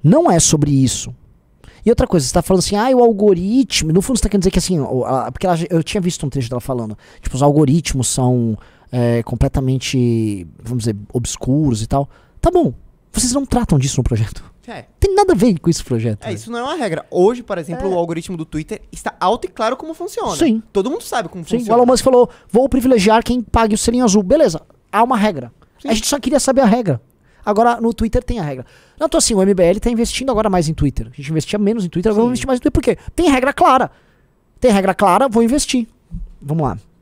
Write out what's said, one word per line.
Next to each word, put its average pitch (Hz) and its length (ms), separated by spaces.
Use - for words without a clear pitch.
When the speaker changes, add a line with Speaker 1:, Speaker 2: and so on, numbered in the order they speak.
Speaker 1:
Não 285 260
é 175 100
sobre 147 300
isso. 135 460
E 208 60
outra 247 160
coisa, 151 220
você - 60
tá 175 100
falando 190 160
assim, 185 160
"Ah, 254 200
o 247 80
algoritmo", 202 880
no 185 120
fundo - 140
você - 60
tá 214 60
querendo 202 140
dizer 185 80
que 180 80
assim, 175 200
o, 127 240
a, 120 280
porque - 160
ela, 175 100
eu 160 120
tinha - 160
visto 175 280
um - 20
trecho 131 180
dela 123 140
falando, 113 340
tipo, - 140
os 127 60
algoritmos 143 680
são, 123 480
é, 120 320
completamente, 123 1200
vamos 117 200
dizer, 110 120
obscuros 127 720
e 110 60
tal. 139 200
Tá 349 120
bom, 330 200
vocês 240 220
não 277 140
tratam 214 320
disso 131 180
no 127 60
projeto. 110 400
Speaker 2:
É. 196 160
Speaker 1:
Tem 392 140
nada 392 200
a - 20
ver 196 240
com 170 100
esse - 140
projeto, 113 400
Speaker 2:
É, 220 60
Speaker 1:
né? 190 40
Speaker 2:
isso 170 160
não 233 80
é 240 60
uma 285 120
regra. 202 360
Hoje, 240 320
por 190 160
exemplo, 165 280
Speaker 1:
É. 185 60
Speaker 2:
o - 60
algoritmo 170 360
do 160 100
Twitter 156 360
está - 280
alto 220 260
e - 20
claro 240 300
como 320 160
funciona. 349 420
Speaker 1:
Sim. 220 280
Speaker 2:
Todo 196 160
mundo 359 140
sabe 226 260
como 175 160
Speaker 1:
Sim, 233 140
Speaker 2:
funciona. 226 160
Speaker 1:
o - 80
Elon - 20
Musk 247 180
falou, 247 240
"Vou 254 180
privilegiar 233 560
quem 247 200
pague 226 320
o - 20
selinho 247 260
azul." 208 200
Beleza, 226 400
há 214 120
uma 254 140
regra. 160 360
Speaker 2:
Sim. 277 100
Speaker 1:
A 233 40
gente 214 140
só 285 120
queria 262 200
saber 269 220
a 262 40
regra. 202 340
Agora, 226 340
no 226 140
Twitter 226 300
tem 233 160
a 170 40
regra. 135 220
Não, 320 80
tô 339 120
assim, 233 160
o 185 80
M 196 100
B 185 100
L 185 160
tá - 120
investindo 240 400
agora 214 180
mais 180 180
em 160 60
Twitter. 127 400
A - 20
gente 139 140
investia 160 300
menos 208 260
em 170 40
Twitter, 185 220
agora 208 120
Speaker 2:
Sim. - 20
Speaker 1:
vamos 247 60
investir 254 160
mais 254 100
em - 60
Twitter. - 80
Por - 100
quê? 202 160
Tem 339 140
regra 269 240
clara. 262 380
Tem 247 120
regra 190 240
clara, 262 340
vou 226 140
investir. 240 440
Vamos 151 220
lá. 117 120